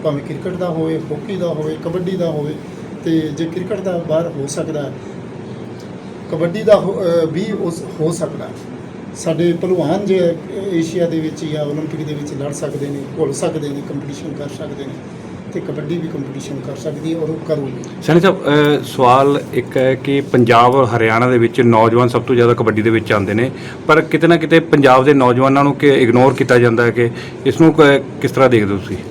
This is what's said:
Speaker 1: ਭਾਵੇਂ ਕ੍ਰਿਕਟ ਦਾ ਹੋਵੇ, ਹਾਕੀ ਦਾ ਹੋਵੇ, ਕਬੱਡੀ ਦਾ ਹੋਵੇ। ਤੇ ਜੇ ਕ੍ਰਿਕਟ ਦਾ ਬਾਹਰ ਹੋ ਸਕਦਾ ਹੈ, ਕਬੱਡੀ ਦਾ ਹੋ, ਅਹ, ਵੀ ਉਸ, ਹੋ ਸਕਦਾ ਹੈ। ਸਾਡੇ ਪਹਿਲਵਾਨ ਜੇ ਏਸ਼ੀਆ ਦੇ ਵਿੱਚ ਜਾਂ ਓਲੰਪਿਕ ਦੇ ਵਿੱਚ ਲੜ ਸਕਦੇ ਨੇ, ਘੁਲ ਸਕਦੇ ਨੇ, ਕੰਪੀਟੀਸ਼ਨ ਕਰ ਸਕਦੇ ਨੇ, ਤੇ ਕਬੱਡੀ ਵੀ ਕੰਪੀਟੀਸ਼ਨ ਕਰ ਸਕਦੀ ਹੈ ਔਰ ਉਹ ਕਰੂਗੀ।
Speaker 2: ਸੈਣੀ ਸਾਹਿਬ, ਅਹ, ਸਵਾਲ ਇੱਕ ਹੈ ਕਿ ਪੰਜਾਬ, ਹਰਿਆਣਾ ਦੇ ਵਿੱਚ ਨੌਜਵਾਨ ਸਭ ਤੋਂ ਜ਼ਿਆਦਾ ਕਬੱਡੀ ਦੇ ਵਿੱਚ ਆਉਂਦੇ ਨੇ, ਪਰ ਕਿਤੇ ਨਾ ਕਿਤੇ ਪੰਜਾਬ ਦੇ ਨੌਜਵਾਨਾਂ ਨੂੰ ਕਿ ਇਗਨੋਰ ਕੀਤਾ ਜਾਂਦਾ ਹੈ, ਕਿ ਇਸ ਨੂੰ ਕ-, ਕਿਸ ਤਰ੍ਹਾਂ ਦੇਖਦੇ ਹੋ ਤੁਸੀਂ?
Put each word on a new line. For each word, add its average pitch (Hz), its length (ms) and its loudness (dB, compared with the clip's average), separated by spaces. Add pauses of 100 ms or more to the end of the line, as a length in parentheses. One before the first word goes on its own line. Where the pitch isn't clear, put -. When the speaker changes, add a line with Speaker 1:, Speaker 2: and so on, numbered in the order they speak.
Speaker 1:
ਭਾਵੇਂ 143 200 -2
ਕ੍ਰਿਕਟ 156 280 -8
ਦਾ 180 160 -4
ਹੋਵੇ, 160 340 -4 (100)
ਹਾਕੀ 165 240 -8
ਦਾ 175 120 -4
ਹੋਵੇ, 156 380 -6
ਕਬੱਡੀ 175 260 -4
ਦਾ 170 180 -2
ਹੋਵੇ। 151 240 -6 (520)
ਤੇ 160 140 0
ਜੇ 156 260 -6
ਕ੍ਰਿਕਟ 185 340 -6
ਦਾ 180 300 -4
ਬਾਹਰ 165 180 -2
ਹੋ 139 200 -8
ਸਕਦਾ 147 360 -6
ਹੈ, 131 80 -8 (1400)
ਕਬੱਡੀ 170 320 -4
ਦਾ 208 120 6
ਹੋ, 180 160 0
ਅਹ, 170 360 0
ਵੀ 165 180 -4 (140)
ਉਸ, 170 240 -6 (160)
ਹੋ 160 120 0
ਸਕਦਾ 156 340 -6
ਹੈ। - 60 -12 (640)
ਸਾਡੇ 170 380 0
ਪਹਿਲਵਾਨ 180 520 0
ਜੇ 175 300 2 (360)
ਏਸ਼ੀਆ 170 360 -2
ਦੇ 160 120 -4
ਵਿੱਚ 156 260 -6
ਜਾਂ 151 200 -4
ਓਲੰਪਿਕ 151 420 -6
ਦੇ 151 60 -6
ਵਿੱਚ 143 280 -10
ਲੜ 147 100 -6
ਸਕਦੇ 143 360 -6
ਨੇ, 139 140 -8 (180)
ਘੁਲ 139 140 -2
ਸਕਦੇ 151 360 -4
ਨੇ, 139 200 -8
ਕੰਪੀਟੀਸ਼ਨ 139 440 -10
ਕਰ 143 140 -10
ਸਕਦੇ 143 380 -12
ਨੇ, 131 80 -12 (600)
ਤੇ 180 60 -6
ਕਬੱਡੀ 151 380 -6
ਵੀ 160 100 -6
ਕੰਪੀਟੀਸ਼ਨ 139 480 -10 (120)
ਕਰ 139 80 -10
ਸਕਦੀ 156 380 -8
ਹੈ 165 60 -6
ਔਰ 151 100 -4
ਉਹ 160 80 -6 (100)
ਕਰੂਗੀ। 143 360 -6 (200)
Speaker 2:
ਸੈਣੀ 165 160 4
ਸਾਹਿਬ, 185 180 4
ਅਹ, 147 460 2
ਸਵਾਲ 135 600 4 (100)
ਇੱਕ 123 240 -4
ਹੈ 131 180 2
ਕਿ 139 260 -2
ਪੰਜਾਬ, 123 640 4
ਹਰਿਆਣਾ 113 460 2
ਦੇ 127 80 4
ਵਿੱਚ 117 240 2
ਨੌਜਵਾਨ 117 460 6
ਸਭ 120 140 0
ਤੋਂ 127 140 0
ਜ਼ਿਆਦਾ 120 180 6
ਕਬੱਡੀ 110 280 2
ਦੇ 110 80 2
ਵਿੱਚ 113 220 0
ਆਉਂਦੇ 101 220 2
ਨੇ, 123 180 0 (360)
ਪਰ 160 140 6
ਕਿਤੇ 156 260 0
ਨਾ 170 100 6
ਕਿਤੇ 156 220 4
ਪੰਜਾਬ 135 460 6
ਦੇ 147 80 6
ਨੌਜਵਾਨਾਂ 135 500 4
ਨੂੰ 143 120 2
ਕਿ 143 120 2
ਇਗਨੋਰ 131 460 6
ਕੀਤਾ 127 240 4
ਜਾਂਦਾ 120 260 4
ਹੈ, 117 80 4
ਕਿ 117 180 0 (360)
ਇਸ 139 160 2
ਨੂੰ 160 120 8
ਕ-, 143 300 6 (180)
ਕਿਸ 123 100 -2
ਤਰ੍ਹਾਂ 131 180 4
ਦੇਖਦੇ 104 240 2
ਹੋ 98 40 -2
ਤੁਸੀਂ? - 200 -8 (140)